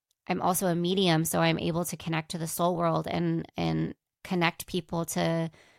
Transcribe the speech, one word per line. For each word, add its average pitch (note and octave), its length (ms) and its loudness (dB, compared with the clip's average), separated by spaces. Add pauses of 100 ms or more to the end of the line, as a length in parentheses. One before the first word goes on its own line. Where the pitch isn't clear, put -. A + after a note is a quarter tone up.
(280)
I'm F#3 140 -2
also F3+ 240 0
a E3+ 100 2
medium, F3 480 4
so E3+ 160 0
I'm E3 200 4
able E3+ 260 0
to E3+ 120 -8
connect D#3+ 340 -4
to E3+ 80 -6
the D#3+ 80 -4
soul F3 280 0
world D#3+ 320 0
and, E3 480 -2
and D#3+ 380 -2 (300)
connect F3 420 -2
people E3+ 400 -4
to E3 460 0 (280)